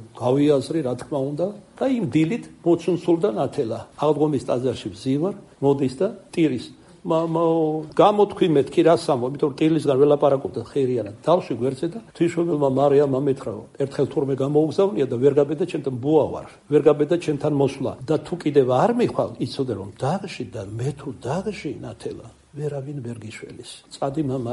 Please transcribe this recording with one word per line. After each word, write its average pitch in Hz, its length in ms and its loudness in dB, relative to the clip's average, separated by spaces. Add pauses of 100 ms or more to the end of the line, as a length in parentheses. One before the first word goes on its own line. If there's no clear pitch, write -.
(160)
გავიაზრე, 143 640 2
რა 127 140 -2
თქმა 139 240 -6 (100)
უნდა, 151 180 -2 (280)
და 247 160 -2
იმ 233 160 0
დილით 160 380 0 (180)
მოცუნცულდა 170 720 2
ნათელა. 131 440 -4 (200)
აღდგომის 151 480 2
ტაძარში 123 420 -2
ვზივარ, 143 460 -2 (240)
მოდის 139 400 2
და 185 80 2 (240)
ტირის, 139 340 0 (380)
„მამაო, 165 880 0
გამოთქვი 202 560 4
მეთქი, 147 400 4
რას 160 180 6
ამბობ?“ 127 300 0
იმიტომ 143 160 0
რომ 135 80 -12
ტილისგან 156 400 2
ველაპარაკობდა 143 640 4 (100)
ხერიანად. 123 480 -2
დავში 175 400 0
გვერდზე 135 320 -4
და 220 100 -12
ღვთისმშობელმა 165 680 0
მარიამმა 139 500 4
მითხრა, 135 300 -2 (320)
„ერთხელ 139 240 -2
თურმე 139 320 -2
გამოუგზავნია 151 640 2
და 123 140 -4
ვერ 135 160 4
გაბედა 147 320 2
ჩემთან“, 139 320 -6
ბოა 143 320 4
ვარ, 82 160 -10 (240)
ვერ 147 100 6
გაბედა 151 380 4
ჩემთან 147 340 -2
მოსვლა 135 380 0 (160)
და 156 100 2
თუ - 220 -10
კიდევ 139 320 4
არ 156 240 4
მიხვალ, 135 420 0
იცოდე, 127 380 -4
რომ 98 140 -8 (100)
დაღში 170 480 -6
და 107 180 -10
მე 113 300 -6
თუ - 140 -12 (100)
დაღში, 170 520 -6 (120)
ნათელა, 117 440 -12 (280)
ვერავინ 143 480 -8
ვერ 117 160 -10
გიშველის. - 520 -16 (200)
წადი 139 320 -4
მამა 127 300 -4